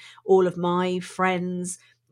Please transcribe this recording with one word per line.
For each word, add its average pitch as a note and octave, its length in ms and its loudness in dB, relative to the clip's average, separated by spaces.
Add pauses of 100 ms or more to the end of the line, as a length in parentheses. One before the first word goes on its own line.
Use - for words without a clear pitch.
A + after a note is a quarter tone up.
(240)
all F#3+ 220 6
of F3 100 -2
my F3+ 440 0
friends F3+ 760 -4 (340)